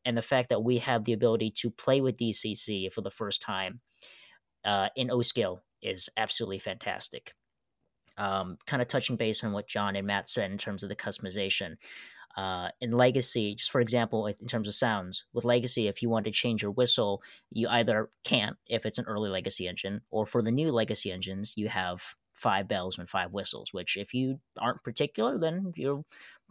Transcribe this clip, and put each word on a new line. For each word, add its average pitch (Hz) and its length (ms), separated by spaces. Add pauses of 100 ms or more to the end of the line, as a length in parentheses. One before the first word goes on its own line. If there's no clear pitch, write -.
And 123 120
the 113 60
fact 127 260
that 110 140
we 120 160
have 117 260
the 120 80
ability 110 460
to 120 120
play 135 300
with 127 160
D 113 160
C 107 220
C 95 360
for - 100
the 98 100
first 101 320
time, 95 380 (840)
uh, 101 300
in 123 160
O-Scale 117 500 (220)
is 98 340
absolutely 104 440
fantastic. - 760 (840)
Um, 95 480
kinda 127 200
touching 123 320
base 110 260
on 110 100
what 104 140
John 101 300
and 98 100
Matt 101 240
said 101 200
in 98 60
terms 101 280
of 101 40
the 101 80
customization. 98 800 (600)
Uh, 92 320 (120)
in 117 120
Legacy, 123 640
just - 160
for 131 100
example, 113 460
in 104 200
terms 113 200
of 104 80
sounds, 101 580
with 117 120
Legacy, 120 420
if 98 160
you 120 60
want 113 160
to 110 80
change 110 300
your 101 80
whistle, 107 520 (280)
you 113 180
either 110 420 (140)
can't 196 320 (100)
if 113 200
it's 110 120
an 123 80
early 107 240
Legacy 92 380
engine, 98 320 (100)
or 104 160
for 120 160
the 107 80
new 147 220
Legacy 110 400
engines, 95 440
you 107 120
have 92 340 (300)
five 101 340
bells 92 320
and 87 100
five 90 240
whistles, - 400
which 90 240
if 101 180
you 131 260 (180)
aren't - 240
particular, 220 560
then 175 380
you'll 143 300 (440)